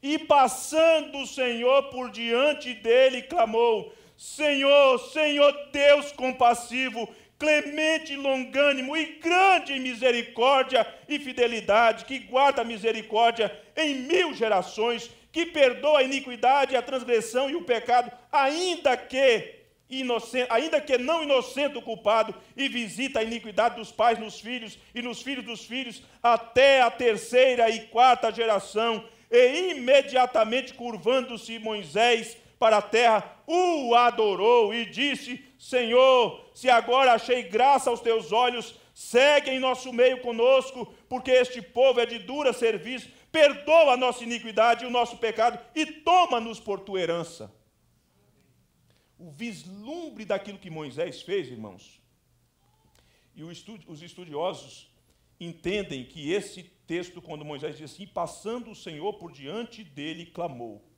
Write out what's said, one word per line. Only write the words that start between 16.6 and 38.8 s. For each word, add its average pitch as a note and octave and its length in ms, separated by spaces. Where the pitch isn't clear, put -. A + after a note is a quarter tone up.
a B3 60
transgressão A#3+ 680
e C#4+ 60
o F4 80
pecado, A#3+ 480
ainda D4+ 680
que B3 640
inocen-, B3 600
ainda D4 320
que C4 160
não D#4 260
inocente C#4+ 540
o A3+ 40
culpado, A3 540
e C4+ 100
visita A3 520
a A3 40
iniquidade A3+ 520
dos A3+ 160
pais A3+ 280
nos G#3+ 200
filhos A3+ 380
e A#3+ 80
nos A#3+ 200
filhos C4 240
dos A3 200
filhos, A#3+ 380
até B3 600
a A#3+ 100
terceira A#3+ 760
e A3+ 180
quarta A#3+ 460
geração.' A3 720
E C#4+ 360
imediatamente B3+ 1040
curvando-se A#3 800
Moisés A3 800
para A3 180
a G3+ 60
terra, A3 640
o D#4+ 480
adorou A3 760
e A#3 140
disse: B3 580
'Senhor, B3 960
se - 160
agora A#3+ 440
achei B3 280
graça A#3+ 480
aos A#3 100
teus A3+ 320
olhos, A#3+ 440